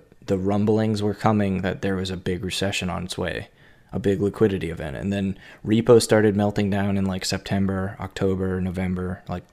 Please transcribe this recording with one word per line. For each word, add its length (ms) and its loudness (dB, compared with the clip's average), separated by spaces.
the 120 0
rumblings 640 2
were 120 0
coming 480 0
that 200 -4
there 140 -2
was 140 -4
a 80 -6
big 260 -4
recession 460 -4
on 160 -6
its 120 -10
way, 300 -6
a 80 -6
big 220 2
liquidity 480 0
event. 280 -8
And 160 -4
then 260 -2
repo 360 6
started 340 4
melting 340 2
down 280 0
in, 80 0
like, 200 -4
September, 720 -2
October, 600 -2
November. 680 -4
Like, 260 -6